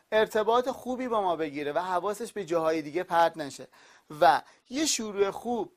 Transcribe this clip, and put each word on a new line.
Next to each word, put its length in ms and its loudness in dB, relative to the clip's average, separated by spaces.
ارتباط 580 2
خوبی 380 -6
با 140 0
ما 140 0
بگیره 360 -4
و 80 -2
حواسش 540 -2
به 120 -6
جاهای 360 0
دیگه 220 -6
پرت 340 2
نشه؟ 300 -10
و 200 6
یه 160 -2
شروع 460 0
خوب 460 -6